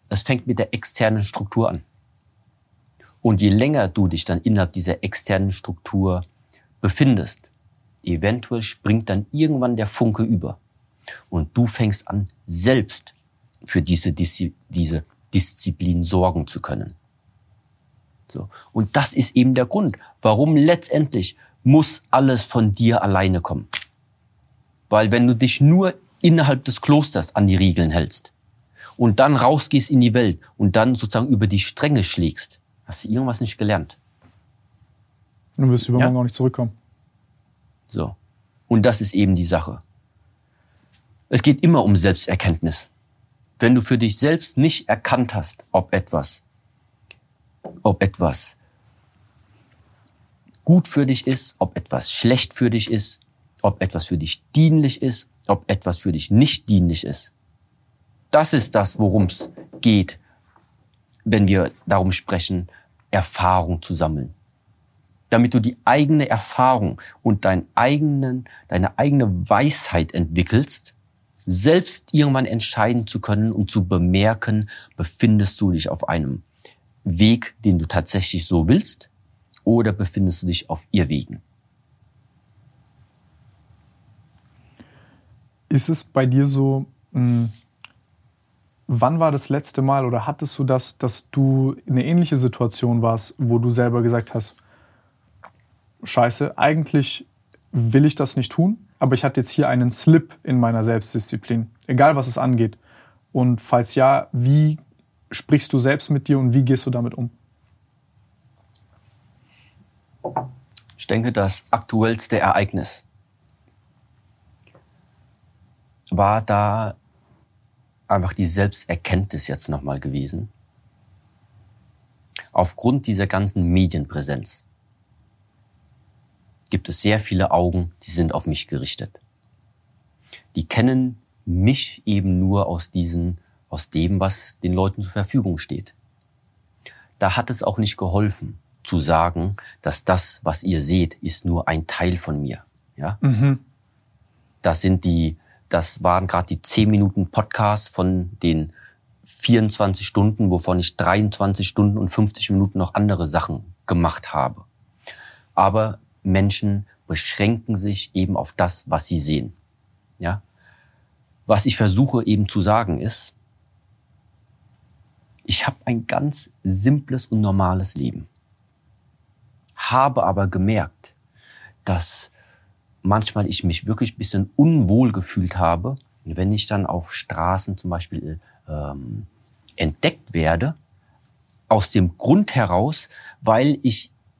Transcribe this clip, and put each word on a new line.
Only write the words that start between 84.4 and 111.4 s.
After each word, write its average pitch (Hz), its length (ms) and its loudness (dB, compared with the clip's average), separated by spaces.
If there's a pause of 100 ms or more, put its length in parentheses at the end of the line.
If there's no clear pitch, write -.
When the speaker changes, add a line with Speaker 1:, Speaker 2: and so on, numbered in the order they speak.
Speaker 2:
Ist 139 200 0
es 160 140 -2
bei 135 240 -2
dir 131 200 2
so, 135 400 -2 (260)
mh, 120 360 0 (1400)
wann 131 320 0
war 160 100 4
das 139 180 -2
letzte 139 340 -2
Mal 139 220 2
oder 117 220 -2
hattest - 320 -6
du 143 60 0
das, 131 340 -2
dass - 320 -6
du 135 460 2 (100)
in 151 60 -2
eine 127 120 2
ähnliche 170 320 2
Situation 120 640 0
warst, 113 360 -2
wo 117 200 2
du 120 120 0
selber 120 320 2
gesagt 117 320 -2
hast, 113 220 -6 (1500)
„Scheiße, 123 560 0
eigentlich 151 680 0 (440)
will 120 340 4
ich 151 100 4
das - 220 -4
nicht 127 140 -2
tun, 190 380 0 (100)
aber 131 160 2
ich 123 80 0
hatte 135 180 0
jetzt 120 100 -2
hier 147 180 0
einen 123 220 2
Slip - 520 2
in 131 160 0
meiner 117 240 2
Selbstdisziplin“, 113 880 -2 (160)
egal 139 300 4
was 131 100 -2
es 123 100 -6
angeht. 120 400 0 (560)
Und 123 280 2
falls - 340 0
ja, 135 380 4
wie 151 460 2 (520)
sprichst - 420 -2
du 139 60 0
selbst 135 320 0
mit 139 160 -2
dir 143 120 2
und 127 140 2
wie 135 120 4
gehst 127 220 0
du 131 40 -2
damit 120 240 -4
um? 120 160 -8 (3750)
Speaker 1:
Ich - 80 -16
denke, 113 260 0
das 98 380 -2